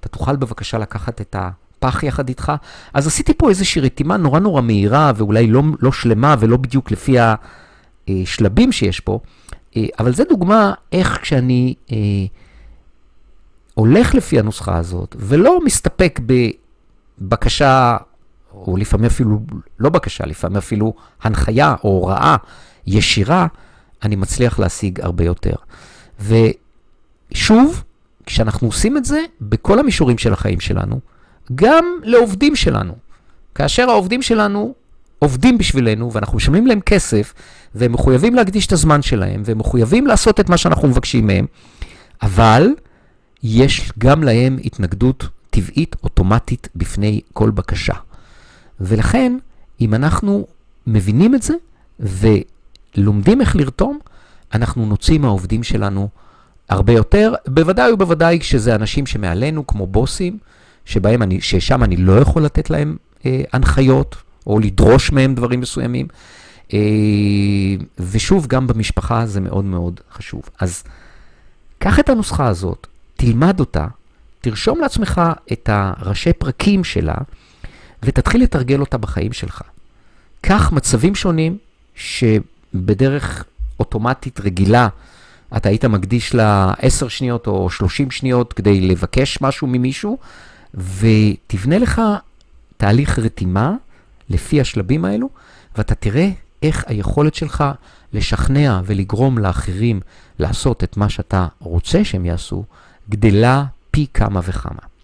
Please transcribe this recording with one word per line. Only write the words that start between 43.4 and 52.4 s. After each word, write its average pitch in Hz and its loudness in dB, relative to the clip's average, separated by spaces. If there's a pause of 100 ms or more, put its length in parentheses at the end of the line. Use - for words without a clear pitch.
יש 123 2
גם 135 4
להם 131 2
התנגדות 92 -2 (220)
טבעית, - -2
אוטומטית, - 0
בפני 104 -2 (120)
כל 110 2
בקשה. - -4 (840)
ולכן, 110 0 (420)
אם 107 2
אנחנו 202 0 (400)
מבינים 110 4
את 254 0
זה, 302 -2 (460)
ולומדים 104 0